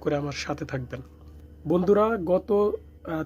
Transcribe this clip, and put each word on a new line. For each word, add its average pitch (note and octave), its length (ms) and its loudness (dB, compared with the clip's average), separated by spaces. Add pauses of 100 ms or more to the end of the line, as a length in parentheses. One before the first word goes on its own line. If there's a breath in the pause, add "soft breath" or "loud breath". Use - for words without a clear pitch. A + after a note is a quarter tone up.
করে D3 160 -2
আমার C#3+ 160 -4
সাথে C#3+ 320 -6
থাকবেন। C3 360 -8 (680)
বন্ধুরা, G3+ 560 4
গত, F3+ 280 2
আহ, G3+ 720 -2